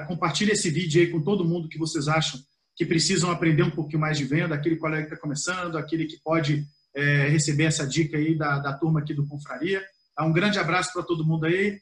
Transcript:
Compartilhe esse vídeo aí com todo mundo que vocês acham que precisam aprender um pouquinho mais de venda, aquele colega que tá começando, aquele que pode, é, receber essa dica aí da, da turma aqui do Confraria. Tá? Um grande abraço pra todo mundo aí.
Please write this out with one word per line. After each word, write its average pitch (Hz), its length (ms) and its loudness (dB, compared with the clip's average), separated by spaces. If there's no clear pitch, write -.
Compartilhe 185 460 0
esse 185 180 0
vídeo 160 300 2
aí 170 100 6
com 165 120 0
todo 185 240 2
mundo 165 220 -2
que 156 100 -12
vocês 156 300 -2
acham 156 300 0
que 175 80 -2
precisam 175 460 2
aprender 165 320 2
um 180 80 2
pouquinho 156 300 -2
mais 156 180 0
de 139 60 -2
venda, 156 300 0
aquele 160 220 0
colega 156 280 -2
que 151 100 -12
tá - 40 -12
começando, 170 580 -4
aquele 160 300 -2
que - 160 -14
pode, 151 420 0
é, 143 340 2
receber 151 360 2
essa 156 220 0
dica 151 300 0
aí 156 180 2
da, 147 240 0
da 139 140 -4
turma 156 280 0
aqui 139 120 -6
do 143 140 -2
Confraria. 147 580 -6
Tá? 151 100 -4
Um 160 80 2
grande 196 260 2
abraço 180 360 0
pra 175 80 -4
todo 160 240 -2
mundo 160 180 2
aí. 196 380 0